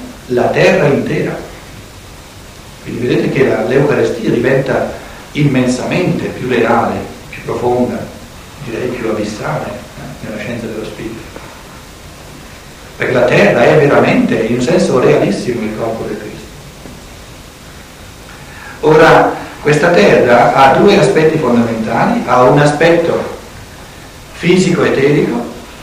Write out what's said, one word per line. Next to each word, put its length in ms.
la 180
terra 420
intera. 500
Quindi 220
vedete 240
che 160
la, 180
l'Eucaristia 680
diventa 600
immensamente 960
più 220
reale, 460
più 160
profonda, 540
direi 240
più 220
abissale, 560
eh, 600
nella 120
scienza 280
dello 180
spirito. 440
Perché 180
la 100
terra 400
è 140
veramente, 560
in 220
un 40
senso 380
realissimo, 640
il 160
corpo 260
del 140
Cristo. 200
Ora, 540
questa 280
terra 640
ha 220
due 220
aspetti 400
fondamentali, 880
ha 160
un 160
aspetto 800
fisico 520
eterico 580